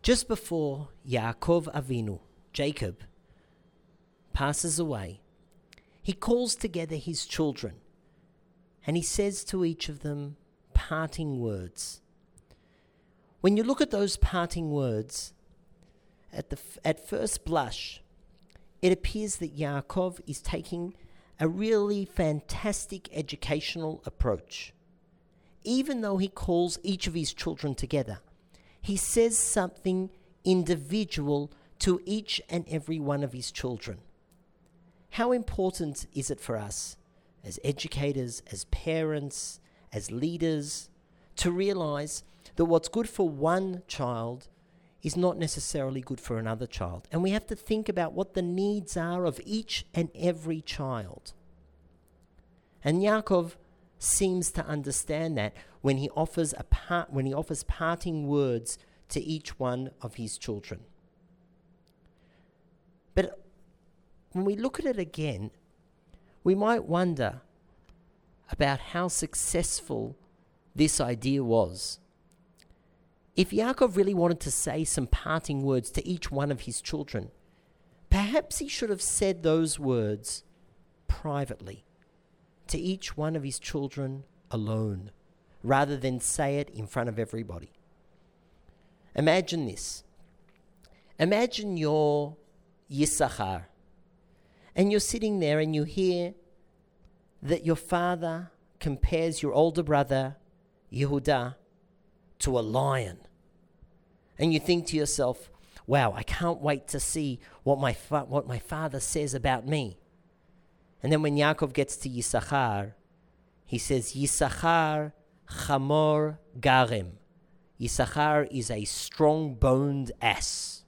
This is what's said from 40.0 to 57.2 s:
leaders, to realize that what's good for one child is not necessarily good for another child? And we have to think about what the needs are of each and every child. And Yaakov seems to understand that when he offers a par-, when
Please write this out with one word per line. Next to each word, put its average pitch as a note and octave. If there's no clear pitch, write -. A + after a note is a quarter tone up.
leaders, D3+
to F3+
realize E3+
that E3+
what's E3
good A3+
for F#3
one F3+
child B2
is -
not F3
necessarily C#3
good B2+
for A#2
another A2+
child? F2
And E3
we F#3+
have G#3
to A3+
think G#3+
about F3
what F#3+
the F#3
needs F#3+
are F3
of D#3+
each G#3+
and E3+
every D#3+
child. B2
And D#3
Yaakov G3
seems F#3
to D#3+
understand D3+
that G#2
when C3+
he C#3+
offers D#3+
a -
par-, -
when C3+